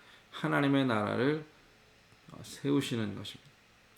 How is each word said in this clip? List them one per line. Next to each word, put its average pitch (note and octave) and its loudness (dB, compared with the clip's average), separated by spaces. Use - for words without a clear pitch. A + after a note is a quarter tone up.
하나님의 C#3+ 2
나라를, A#2 0
어, - -18
세우시는 C3+ -2
것입니다. - -14